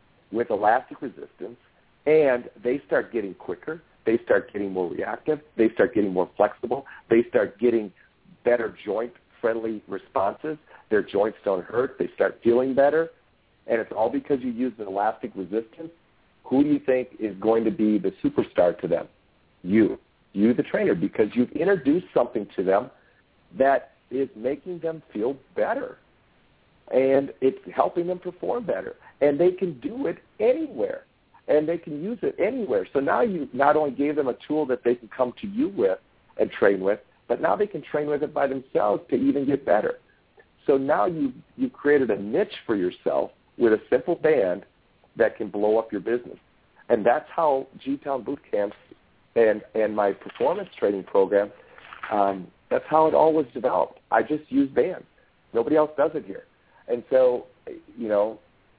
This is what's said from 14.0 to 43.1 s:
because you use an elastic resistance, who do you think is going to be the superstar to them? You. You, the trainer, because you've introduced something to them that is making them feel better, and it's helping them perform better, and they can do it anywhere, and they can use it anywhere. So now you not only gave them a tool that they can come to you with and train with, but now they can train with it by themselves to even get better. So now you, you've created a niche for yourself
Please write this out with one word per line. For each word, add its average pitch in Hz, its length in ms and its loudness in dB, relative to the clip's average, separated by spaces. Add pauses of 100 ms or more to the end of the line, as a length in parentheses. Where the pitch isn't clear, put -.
because 139 320 -4
you 127 80 -6
use 120 280 -4
an 110 80 -10
elastic 104 480 -4
resistance, 110 560 -8 (540)
who 131 180 2
do 147 60 2
you 143 100 2
think 127 300 -2 (100)
is 104 220 -6
going 113 240 2
to 113 60 0
be 107 280 2
the 92 140 -4 (100)
superstar - 580 0
to 95 60 -4
them? 85 220 -2 (540)
You. 98 360 2 (360)
You, 107 180 2
the 147 100 0
trainer, 196 320 -2
because 98 380 0
you've 120 200 0
introduced 170 600 0
something 117 340 -2 (100)
to 98 60 -2
them 95 280 0 (680)
that 131 360 2 (180)
is 131 260 -2
making 147 440 -6
them 160 220 -8 (100)
feel 120 240 -4 (200)
better, 185 400 -4 (960)
and 135 480 2
it's 131 180 2 (160)
helping - 320 0
them 180 120 -6
perform 180 480 -6
better, 95 300 -6 (240)
and 143 180 4
they 180 140 4
can 175 280 -6
do 240 260 -8
it 131 120 -6 (220)
anywhere, 233 640 -2 (440)
and 151 200 2
they 165 100 -2
can 147 240 -10
use 226 200 -6
it 147 160 -4
anywhere. 180 540 -2
So 139 80 0
now 185 220 0
you 180 300 -2
not 143 240 4
only 151 160 0
gave 143 240 -2
them 143 120 -2
a 120 80 -4 (100)
tool 151 200 -2
that 127 180 -4
they 120 100 2
can 113 140 -8
come 123 320 -4
to 110 60 -10
you 110 220 -4
with 110 300 0 (400)
and 113 120 0
train 101 300 2
with, 98 200 0 (260)
but - 140 -2
now 175 160 2
they 208 100 0
can 175 140 -10
train 147 280 -4
with 143 140 -2
it 151 120 -6
by 143 120 0
themselves 135 640 -2
to 135 60 2
even 135 300 0
get 139 180 -2
better. - 340 0 (680)
So 143 100 4
now 151 300 0
you, 151 260 -2 (240)
you've 131 160 -2
created 143 380 2
a 101 100 -2
niche 123 320 -2 (140)
for 113 100 0
yourself 85 540 -2 (260)